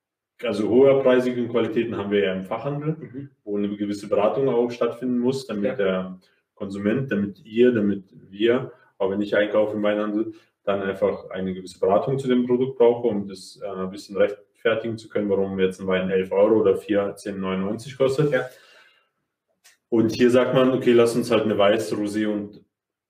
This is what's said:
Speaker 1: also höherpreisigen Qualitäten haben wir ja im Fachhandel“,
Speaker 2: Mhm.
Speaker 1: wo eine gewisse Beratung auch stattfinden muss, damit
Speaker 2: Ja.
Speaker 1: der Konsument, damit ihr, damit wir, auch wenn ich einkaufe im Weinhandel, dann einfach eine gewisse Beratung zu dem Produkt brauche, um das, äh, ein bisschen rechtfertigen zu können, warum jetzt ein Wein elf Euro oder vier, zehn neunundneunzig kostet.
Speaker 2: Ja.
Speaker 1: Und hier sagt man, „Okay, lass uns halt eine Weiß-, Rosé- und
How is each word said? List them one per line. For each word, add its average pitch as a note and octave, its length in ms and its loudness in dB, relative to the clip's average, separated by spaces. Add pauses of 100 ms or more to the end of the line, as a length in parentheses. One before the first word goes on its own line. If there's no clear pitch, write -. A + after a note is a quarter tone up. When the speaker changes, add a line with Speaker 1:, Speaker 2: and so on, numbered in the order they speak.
(420)
Speaker 1:
also G#2+ 260 -2
höherpreisigen B2+ 800 4
Qualitäten A2+ 480 -2
haben G2+ 140 -4
wir G2+ 140 2
ja F#2+ 100 -2
im F#2+ 100 -6
Fachhandel“, D3 540 -6
Speaker 2:
Mhm. B2+ 320 -14 (140)
Speaker 1:
wo G#2 120 -6
eine G2+ 200 -2
gewisse G2+ 320 -6
Beratung A2 400 0
auch A#2+ 220 0
stattfinden B2 480 -4
muss, C3 280 -2
damit G2+ 180 -6
Speaker 2:
Ja. G2 100 -2
Speaker 1:
der F#2 440 -2 (360)
Konsument, G#2 560 -2
damit G2+ 340 -4
ihr, A#2 280 4
damit G2+ 320 -2 (260)
wir, A#2 420 0 (260)
auch F#2+ 120 -2
wenn G2+ 100 -4
ich G2+ 160 -2
einkaufe G#2 400 0
im G#2 60 -4
Weinhandel, G#2 520 -2 (300)
dann G2 180 -2
einfach F#2+ 480 -4
eine F#2 240 -6
gewisse F#2 240 -14
Beratung A#2 400 2
zu B2+ 100 -4
dem B2 180 2
Produkt B2 320 0
brauche, A#2+ 300 4
um G2+ 200 -4
das, - 340 -16
äh, G2+ 40 -10
ein F#2 240 -6
bisschen G2 260 -14
rechtfertigen A2 840 -2
zu - 100 -18
können, G#2 220 -2
warum G2 300 0
jetzt F#2 200 0
ein F#2+ 60 -8
Wein F#2 240 -2
elf F#2+ 220 -2
Euro G#2+ 280 4
oder F#2+ 160 4
vier, G2+ 400 -2
zehn G2 220 -10
neunundneunzig G2 580 -6
kostet. C3+ 360 2
Speaker 2:
Ja. B2+ 160 -2 (1400)
Speaker 1:
Und A2 240 2
hier A#2+ 180 4
sagt B2 240 4
man, C3 180 4
„Okay, B2 200 2
lass A#2 220 6
uns A#2+ 160 -2
halt G#2+ 140 2
eine G#2+ 120 0
Weiß-, G2+ 380 2
Rosé- G#2 320 -2
und G#2 380 -6 (460)